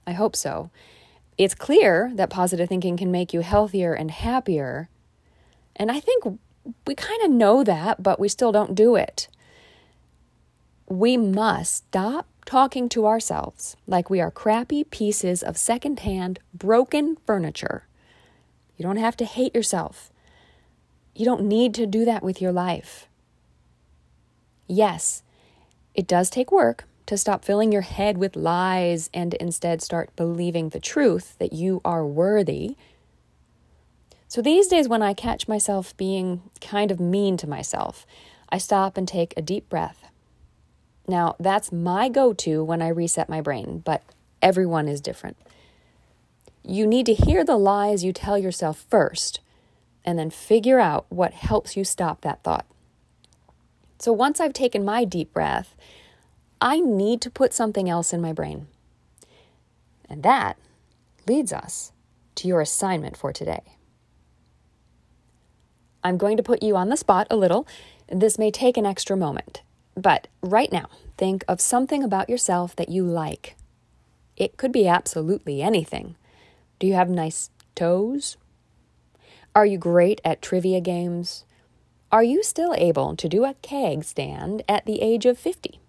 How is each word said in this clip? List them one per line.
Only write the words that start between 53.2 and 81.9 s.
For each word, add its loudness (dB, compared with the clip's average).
So 0
once 0
I've 0
taken -2
my 0
deep -6
breath, -4
I 2
need 0
to -10
put 0
something -2
else -2
in -2
my -4
brain. -10
And -14
that 2
leads 0
us -12
to -6
your 2
assignment -2
for -8
today. -8
I'm 0
going 2
to 0
put 0
you 2
on 0
the 0
spot 4
a 2
little. 4
This 2
may 2
take 2
an 0
extra -2
moment, -6
but 2
right 2
now, -4
think -2
of -2
something 0
about -2
yourself -2
that -6
you 0
like. -4
It -2
could -2
be 4
absolutely -2
anything. -4
Do -4
you 2
have 4
nice -4
toes? -2
Are 8
you 0
great 2
at -2
trivia -2
games? -6